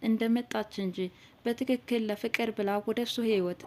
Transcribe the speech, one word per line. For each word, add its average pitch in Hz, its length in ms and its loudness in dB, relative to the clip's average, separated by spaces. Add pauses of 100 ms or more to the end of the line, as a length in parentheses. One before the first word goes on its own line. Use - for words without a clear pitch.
እንደመጣች 226 760 2
እንጂ 185 200 -2 (420)
በትክክል 240 640 0
ለፍቅር 226 480 -2
ብላ 208 280 0
ወደ 226 220 -2
እሱ - 220 -6
ህይወት 185 420 2